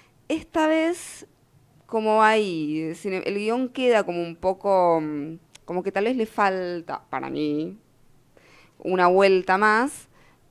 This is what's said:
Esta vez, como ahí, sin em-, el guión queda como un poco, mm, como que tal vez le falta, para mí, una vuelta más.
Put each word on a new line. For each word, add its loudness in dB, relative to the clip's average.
Esta -2
vez, -2
como 0
ahí, 0
sin -6
em-, -4
el -4
guión -2
queda 2
como -4
un -8
poco, 2
mm, -6
como -6
que -4
tal -2
vez -2
le -2
falta, -4
para -8
mí, -4
una 2
vuelta 6
más. 0